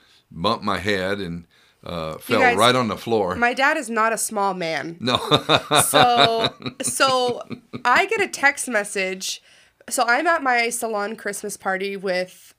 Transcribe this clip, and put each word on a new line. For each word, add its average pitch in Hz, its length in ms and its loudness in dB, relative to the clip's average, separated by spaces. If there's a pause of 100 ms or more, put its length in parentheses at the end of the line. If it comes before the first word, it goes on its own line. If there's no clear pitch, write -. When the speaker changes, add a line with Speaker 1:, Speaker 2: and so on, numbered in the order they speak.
(300)
Speaker 1:
bumped 98 340 -2
my 101 140 -2
head 98 420 -2
and, 85 260 -8 (360)
uh, 82 340 -8
Speaker 2:
You - 20 -16
Speaker 1:
fell 110 220 0
Speaker 2:
guys, 240 180 4
Speaker 1:
right 120 160 6
on 123 140 2
the - 100 -2
floor. 107 380 0
Speaker 2:
my 240 180 0
dad 285 240 0
is 233 100 -8
not 226 240 0
a 208 60 -4
small 202 340 -2
man. 165 480 -6
Speaker 1:
No. 120 160 2
<laughs> 147 680 2
Speaker 2:
So, 226 680 4 (300)
so 254 600 0 (400)
I 269 240 4
get 415 140 -2
a 381 80 0
text - 400 0
message. 196 720 -4 (480)
So - 160 0
I'm 247 220 2
at 330 160 2
my 240 280 2
salon 220 440 -4
Christmas 202 420 -8
party 196 400 -4
with, 185 640 -6